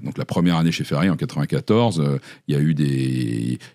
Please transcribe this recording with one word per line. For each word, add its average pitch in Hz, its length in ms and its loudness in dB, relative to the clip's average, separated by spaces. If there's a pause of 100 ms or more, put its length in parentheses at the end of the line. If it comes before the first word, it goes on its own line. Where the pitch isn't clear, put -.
Donc - 140 -10
la 73 80 -4
première 87 320 2
année 82 160 2
chez - 100 -4
Ferrari, 82 260 0
en 85 60 0
quatre-vingt-quatorze, 78 880 0
euh, 71 160 0 (320)
il 73 60 0
y - 20 2
a 71 40 2
eu 78 120 2
des, 64 840 -2 (180)